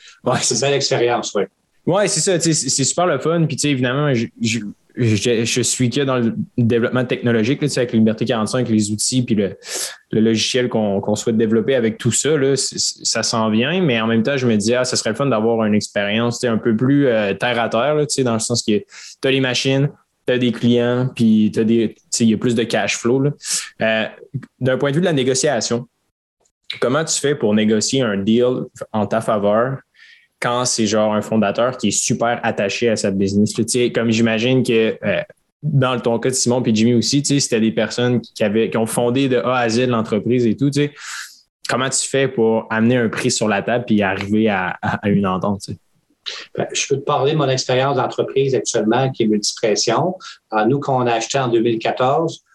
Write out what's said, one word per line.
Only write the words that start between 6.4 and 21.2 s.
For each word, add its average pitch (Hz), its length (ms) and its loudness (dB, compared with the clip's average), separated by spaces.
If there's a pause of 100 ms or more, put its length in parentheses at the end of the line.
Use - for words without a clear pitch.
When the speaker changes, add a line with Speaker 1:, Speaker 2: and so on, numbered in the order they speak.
Speaker 1:
développement 120 480 2
technologique, 117 560 0
là, 147 60 0
tu 131 80 -4
sais, 135 60 0
avec 123 120 -2
Liberté 110 320 2
quarante-cinq, 117 440 0
les 107 240 2
outils, 123 300 -2
puis 117 120 -2
le, 98 220 0 (560)
le 110 80 2
logiciel 113 480 2
qu'on, 107 320 0
qu'on 104 160 -2
souhaite 117 200 -2
développer 113 380 2
avec 113 240 0
tout 120 140 0
ça, 151 240 0
là, 139 180 2
c'est, - 240 -4
c'est, - 260 -6
ça 113 200 -2
s'en 113 260 0
vient, 127 300 0
mais 131 200 2
en 110 60 0
même 113 160 2
temps, 139 140 0
je 127 100 -2
me 113 100 2
dis, 107 180 0
ah, 127 100 2
ça 117 120 -4
serait - 140 -2
le 101 60 -4
fun 139 100 -2
d'avoir 113 380 0
une 104 100 2
expérience, 104 640 -2
tu - 80 -2
sais, - 20 0
un 113 100 0
peu 113 180 0
plus, 135 320 2
euh, 107 260 0
terre 120 260 -2
à 113 80 0
terre, 120 280 0
là, 151 100 0
tu - 80 -6
sais, 139 80 0
dans 120 120 0
le 113 40 0
sens 117 240 -2
que 104 220 0 (360)
t'as 135 100 0
les 135 100 2
machines, 135 480 0 (380)
t'as 127 100 2
des 123 160 2
clients, 120 640 2
puis 110 380 4